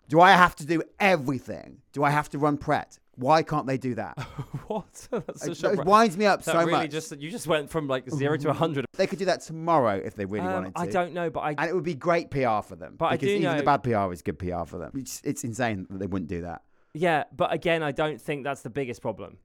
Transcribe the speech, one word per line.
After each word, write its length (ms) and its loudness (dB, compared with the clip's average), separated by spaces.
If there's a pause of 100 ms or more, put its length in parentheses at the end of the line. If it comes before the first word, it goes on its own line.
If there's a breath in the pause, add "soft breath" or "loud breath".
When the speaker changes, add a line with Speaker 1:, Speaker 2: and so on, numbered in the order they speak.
Speaker 1:
Do 140 4
I 100 10
have 260 6
to 80 -12
do 180 -2 (160)
everything? 840 -2 (120)
Do 100 -2
I 80 4
have 200 0
to 60 -6
run 200 2
Pret? 420 -4 (160)
Why 280 4
can't 220 -2
they 120 0
do 180 -4
that? 280 -6
Speaker 2:
<laughs> 40 -12 (400)
What? 400 -8
<laughs> 40 -20
That's 360 -6
Speaker 1:
It, 80 -4
Speaker 2:
such 80 -4
a 100 2
Speaker 1:
it 40 2
Speaker 2:
ra- 80 -2
Speaker 1:
winds 320 8
me 80 2
up 180 4
Speaker 2:
that 80 0
Speaker 1:
so 80 4
Speaker 2:
really 120 4
Speaker 1:
much. 200 0
Speaker 2:
just, 280 -8
you 100 -10
just 180 -10
went 220 0
from, 180 -4
like, 220 -2
zero 280 0
to 120 -2
a 40 2
hundred. 320 0 (120)
Speaker 1:
They 100 2
could 120 -8
do 60 -4
that 160 2
tomorrow 600 2
if 120 -10
they 100 -4
really 220 -4
Speaker 2:
Um, 60 -2
Speaker 1:
wanted 220 -6
to. 60 -4
Speaker 2:
I 60 -2
don't 260 0
know, 160 -4
but 120 -4
I 100 -2
Speaker 1:
And 180 -2
it 60 -2
would 80 -2
be 100 -4
great 380 0
P 140 0
R 180 2
for 120 -18
them. 220 -16
Speaker 2:
But 80 -2
I 60 0
Speaker 1:
because 160 0
Speaker 2:
do 80 2
Speaker 1:
even 80 0
Speaker 2:
know 140 0
Speaker 1:
the 60 0
bad 200 4
P 100 2
R 180 2
is 120 -8
good 160 -4
P 120 -4
R 140 -4
for 140 -10
them. 160 -10
It's, 280 -10
it's 200 -4
insane 480 -4
that 80 -8
they 80 -4
wouldn't 220 -4
do 120 -4
that. 220 -10 (320)
Speaker 2:
Yeah, 300 0 (100)
but 180 0
again, 300 0
I 80 -2
don't 280 -2
think 240 -6
that's 200 -6
the 80 -10
biggest 320 -6
problem. 420 -8